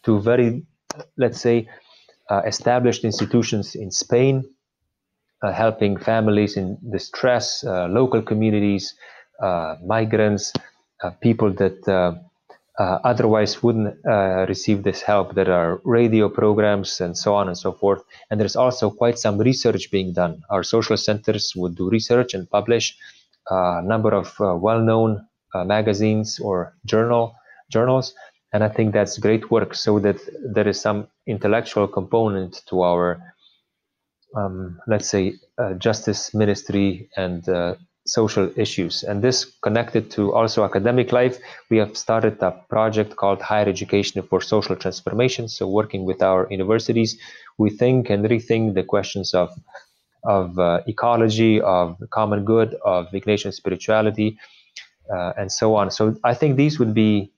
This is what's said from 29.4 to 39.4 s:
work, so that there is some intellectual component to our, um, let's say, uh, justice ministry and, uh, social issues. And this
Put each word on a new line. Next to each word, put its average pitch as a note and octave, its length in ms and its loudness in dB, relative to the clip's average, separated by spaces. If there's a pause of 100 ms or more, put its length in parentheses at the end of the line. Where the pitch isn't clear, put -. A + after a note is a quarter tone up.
work, G#2+ 240 0
so G#2 260 0
that G2+ 180 0 (360)
there G#2 120 2
is F#2+ 140 -2
some G#2 280 -4 (180)
intellectual G#2+ 600 0
component G2 800 -2
to F#2 140 0
our, F2 520 0 (1000)
um, F#2 520 -8
let's G#2+ 200 0
say, G2 260 0 (240)
uh, G2 160 -2
justice G#2+ 600 -2
ministry G2+ 840 0
and, F2+ 320 -6
uh, F2+ 260 -2 (320)
social G#2 500 0
issues. G2 460 -4
And G2+ 200 -4
this B2 240 0 (160)